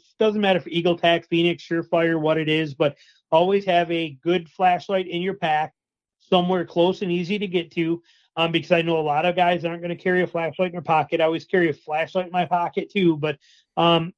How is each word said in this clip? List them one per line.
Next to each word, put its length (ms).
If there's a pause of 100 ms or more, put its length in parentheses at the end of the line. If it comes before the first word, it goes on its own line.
(180)
Doesn't 240
matter 160
if 100
Eagle 300
Tack, 300
Fenix, 400
Surefire, 520
what 200
it 100
is, 240
but 240 (340)
always 340
have 260
a 320
good 260
flashlight 580
in 140
your 140
pack, 400 (440)
somewhere 460
close 380
and 80
easy 260
to 100
get 260
to, 280 (360)
um, 140
because 200
I 100
know 160
a 40
lot 240
of 100
guys 300
aren't 180
gonna 120
carry 280
a 40
flashlight 400
in 60
their 80
pocket. 400
I 40
always 200
carry 240
a 40
flashlight 520
in 60
my 140
pocket 440
too, 280
but, 200 (400)
um, 400